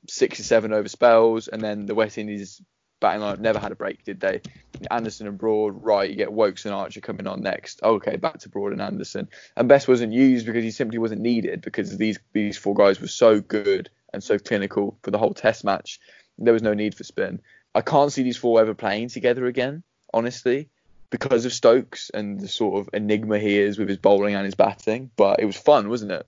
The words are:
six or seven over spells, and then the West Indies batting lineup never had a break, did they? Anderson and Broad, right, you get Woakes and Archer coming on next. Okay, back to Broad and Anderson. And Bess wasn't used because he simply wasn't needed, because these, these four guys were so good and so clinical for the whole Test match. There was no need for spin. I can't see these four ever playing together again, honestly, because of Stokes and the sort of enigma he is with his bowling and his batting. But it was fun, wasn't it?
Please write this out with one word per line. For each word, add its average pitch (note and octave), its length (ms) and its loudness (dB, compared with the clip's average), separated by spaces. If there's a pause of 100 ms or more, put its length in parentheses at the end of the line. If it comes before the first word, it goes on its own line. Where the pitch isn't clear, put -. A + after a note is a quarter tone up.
six - 300 -2
or A2 40 -12
seven A2 300 2
over G#2 160 -2
spells, A2+ 580 4
and A2 140 -10
then G#2 240 -6
the G#2 100 -6
West G#2+ 220 -2
Indies G#2 440 -10 (380)
batting G#2 220 0
lineup G2+ 180 -6
never G#2+ 200 0
had G2+ 120 -8
a G2 40 -14
break, - 280 -10
did G2 160 -12
they? F#2+ 220 -2 (480)
Anderson A2 380 -6
and G2+ 100 -10
Broad, G#2+ 460 -2
right, G2 260 2
you D2 60 -10
get G#2 180 -2
Woakes G#2+ 320 0
and G#2 80 -6
Archer G2 260 -8
coming G#2 280 -10
on F#2+ 140 -8
next. - 420 -8
Okay, G#2+ 320 0
back - 240 -6
to - 100 -20
Broad G2+ 240 -6
and - 80 -8
Anderson. - 480 -8 (260)
And B2 140 4
Bess C#3 180 6
wasn't A#2+ 260 2
used B2 340 4
because A2+ 160 -2
he A2+ 80 -4
simply A#2 260 -6
wasn't A2 240 -4
needed, A2+ 400 -2
because G2 340 -8
these, G#2 240 -2 (140)
these G#2 240 -2
four G2+ 160 -2
guys G2 260 4
were - 80 -10
so A2 320 4
good G2 500 -2 (220)
and G2+ 120 -10
so G#2 160 0
clinical G2+ 640 -4
for G2+ 80 -8
the G#2 80 0
whole A2 160 0
Test - 280 -2
match. - 360 -4 (400)
There A#2 140 4
was A2+ 100 0
no G#2+ 100 2
need G#2 220 -4
for - 80 -16
spin. - 360 -8 (360)
I A2+ 60 0
can't C#3+ 300 2
see C3+ 120 -2
these B2 140 -2
four A#2 220 4
ever A2 140 4
playing G#2+ 360 -4
together B2 360 -2
again, B2+ 380 -4 (300)
honestly, B2 560 -2 (400)
because A#2+ 340 0
of B2 80 -4
Stokes - 640 2
and G2+ 260 -8
the G2 80 -10
sort G2 320 -2
of G2 140 -8
enigma G#2+ 440 0
he G#2 200 0
is G2+ 200 2
with G2 120 -2
his G2 80 -4
bowling G2+ 380 4
and G2 100 -2
his F#2+ 100 -8
batting. A2 640 0
But G2 240 4
it A2 40 2
was G2 120 -4
fun, A#2 320 4
wasn't G#2+ 240 -6
it? - 140 -8